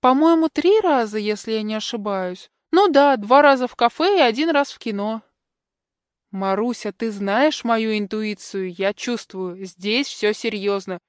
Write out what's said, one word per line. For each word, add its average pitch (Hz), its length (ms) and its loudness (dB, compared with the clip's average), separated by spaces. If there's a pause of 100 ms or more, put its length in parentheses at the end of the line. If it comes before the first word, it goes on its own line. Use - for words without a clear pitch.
«По-моему, 320 480 4
три 359 320 2
раза, 240 380 0
если 214 340 -4
я 220 100 -2
не 214 120 -6
ошибаюсь. 196 760 -8 (220)
Ну 381 160 4
да, 285 280 4
два 233 260 4
раза 269 240 4
в - 100 -10
кафе 339 420 2
и - 20 4
один 269 300 2
раз 285 220 0
в - 60 -18
кино». 214 440 -6 (1080)
«Маруся, 196 600 -2
ты 226 200 -6
знаешь 208 500 0
мою 220 340 0
интуицию, 208 760 -6
я 190 200 -2
чувствую, 190 720 -8
здесь 208 440 -4
все 214 240 -2
серьезно 202 680 -4 (100)